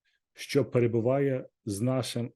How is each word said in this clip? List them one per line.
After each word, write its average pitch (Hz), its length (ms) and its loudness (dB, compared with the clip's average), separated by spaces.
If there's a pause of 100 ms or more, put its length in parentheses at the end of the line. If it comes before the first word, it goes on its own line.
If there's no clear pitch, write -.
(340)
що - 320 0
перебуває 123 840 2 (160)
з 101 160 -4
нашим 120 540 -2